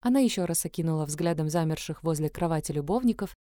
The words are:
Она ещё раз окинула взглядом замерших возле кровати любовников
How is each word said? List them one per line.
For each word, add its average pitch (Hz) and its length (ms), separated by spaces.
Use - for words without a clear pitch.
Она 247 180
ещё 226 260
раз 185 200
окинула 160 400
взглядом 156 420
замерших 156 560
возле 156 260
кровати 160 440
любовников 202 600